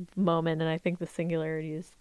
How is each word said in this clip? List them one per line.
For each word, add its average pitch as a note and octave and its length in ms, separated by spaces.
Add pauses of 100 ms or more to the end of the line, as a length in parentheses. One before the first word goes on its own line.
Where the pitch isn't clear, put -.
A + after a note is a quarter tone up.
(160)
moment, E3 440
and D#3+ 80
I D#3+ 80
think F3 220
the E3 80
singularity D#3+ 640
is E3 280